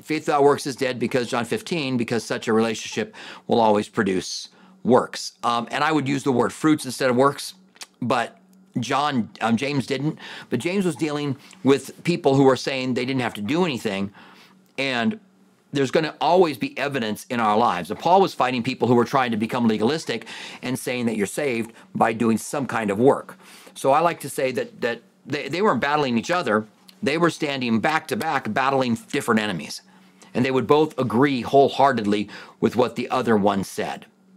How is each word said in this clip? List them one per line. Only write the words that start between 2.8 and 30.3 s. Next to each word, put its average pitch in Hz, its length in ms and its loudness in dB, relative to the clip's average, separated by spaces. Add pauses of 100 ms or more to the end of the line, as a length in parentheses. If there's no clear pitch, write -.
will 117 120 2
always 107 300 4
produce 95 600 -2 (340)
works. - 500 2 (100)
Um, 120 280 -2
and 135 120 -2
I 156 80 2
would 143 160 0
use 139 160 -2
the 143 80 2
word 120 220 2
fruits 151 320 2
instead 131 240 -2
of 120 60 2
works, 139 400 0 (440)
but 120 380 -2 (420)
John, 131 500 0 (120)
um, 113 160 2
James 139 300 -2
didn't. 143 320 -4 (320)
But 123 80 -2
James 185 260 -2
was 160 100 0
dealing 147 420 -4 (260)
with 135 400 0
people 156 320 2
who 139 80 6
were 131 140 6
saying 131 360 -4
they 123 120 -2
didn't 131 160 -2
have 113 140 -2
to 107 60 -10
do 151 240 0
anything. 101 460 -4 (680)
And 120 420 -2 (520)
there's 135 200 0
gonna 156 300 0
always 160 360 4
be - 200 -6
evidence 120 520 -4
in 120 100 -2
our 107 180 2
lives. 90 320 0
And 87 100 -6
Paul 185 220 4
was 180 120 2
fighting 127 280 0
people 120 260 -2
who 123 80 6
were 120 100 4
trying 127 260 0
to 113 60 -2
become 117 300 0
legalistic 113 600 -2 (340)
and 127 160 -6
saying 123 300 -4
that 113 100 -2
you're 101 80 0
saved 117 460 -4 (240)
by 117 180 2
doing 113 240 2
some 139 300 -6
kind 113 240 -4
of 98 80 -2
work. - 380 2 (360)
So - 180 0
I 143 80 4
like 170 200 0
to 143 100 -10
say 135 220 -2
that, 117 300 -8
that 117 200 -4 (240)
they, 139 240 -6
they 170 140 -4
weren't 156 180 2
battling 143 360 0
each 107 120 -2
other. 120 380 0 (340)
They 135 160 0
were 170 140 4
standing 127 480 -2
back 156 300 0
to 127 60 -2
back, 131 380 -4
battling 131 440 0 (140)
different 120 280 0
enemies. 104 420 -6 (520)